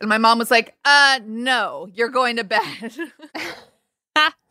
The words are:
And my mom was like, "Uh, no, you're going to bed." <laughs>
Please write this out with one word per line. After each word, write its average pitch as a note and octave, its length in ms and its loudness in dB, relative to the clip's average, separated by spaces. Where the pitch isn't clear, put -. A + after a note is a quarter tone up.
And G#3 80 -6
my G#3+ 100 0
mom A3+ 200 4
was A#3 120 -6
like, A#3 240 2
"Uh, C#4 400 4
no, A3 640 -4
you're A3+ 160 -2
going B3+ 280 -2
to A3+ 80 -6
bed." A3 500 -4
<laughs> - 1400 -8